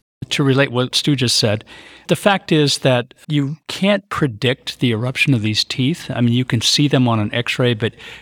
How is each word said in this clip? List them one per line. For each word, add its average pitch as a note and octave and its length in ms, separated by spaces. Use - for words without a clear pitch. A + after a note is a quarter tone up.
To - 120
relate C3+ 300
what B2 220
Stu - 200
just B2 220
said, G#2+ 280
the - 80
fact G3 340
is D3+ 280
that B2+ 360
you C#3+ 300
can't G3 400
predict - 720
the B2+ 100
eruption B2 440
of G#2+ 80
these G#2+ 200
teeth. - 480
I A#2+ 100
mean, A#2+ 120
you B2 120
can A#2+ 180
see - 260
them C3+ 180
on A2+ 140
an G#2+ 120
x-ray, A#2+ 420
but A2 200